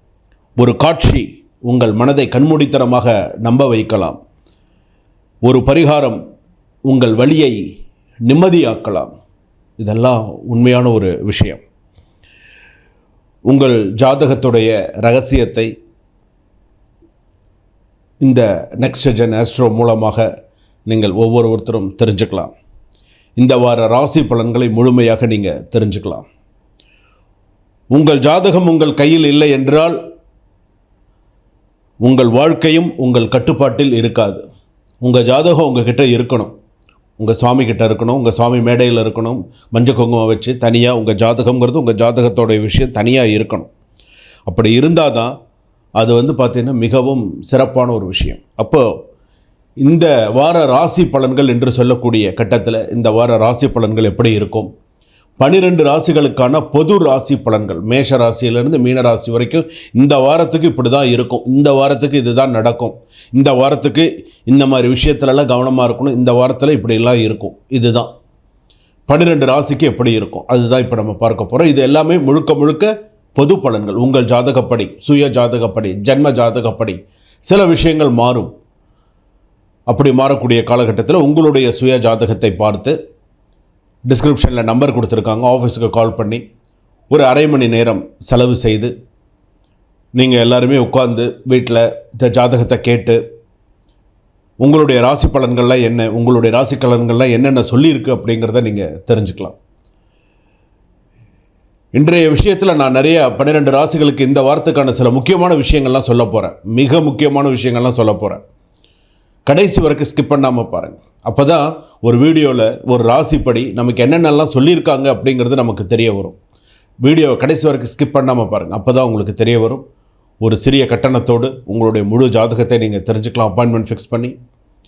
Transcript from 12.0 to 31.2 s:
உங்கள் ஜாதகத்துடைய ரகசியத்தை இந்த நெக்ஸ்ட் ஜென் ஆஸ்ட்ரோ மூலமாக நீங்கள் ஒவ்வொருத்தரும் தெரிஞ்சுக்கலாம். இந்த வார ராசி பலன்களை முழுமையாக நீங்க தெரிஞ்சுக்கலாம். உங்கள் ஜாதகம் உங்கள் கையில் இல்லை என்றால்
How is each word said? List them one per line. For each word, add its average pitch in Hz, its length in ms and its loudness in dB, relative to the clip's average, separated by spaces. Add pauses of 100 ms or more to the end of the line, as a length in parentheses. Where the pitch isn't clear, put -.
உங்கள் 131 300 4 (200)
ஜாதகத்துடைய 127 760 0 (300)
ரகசியத்தை 120 680 0 (2500)
இந்த 127 200 2 (420)
நெக்ஸ்ட் 131 280 -2
ஜென் 113 240 0
ஆஸ்ட்ரோ 120 360 0
மூலமாக 110 540 0 (600)
நீங்கள் 110 300 -2
ஒவ்வொருத்தரும் 113 800 0
தெரிஞ்சுக்கலாம். 98 580 -2 (840)
இந்த 127 200 4
வார 120 300 0
ராசி 139 360 2
பலன்களை 117 460 -2
முழுமையாக 117 580 2
நீங்க 101 240 -2 (200)
தெரிஞ்சுக்கலாம். 92 540 -4 (1600)
உங்கள் 143 380 2
ஜாதகம் 180 440 2
உங்கள் 156 300 0
கையில் 156 300 4
இல்லை 151 200 2
என்றால் 143 460 0 (2000)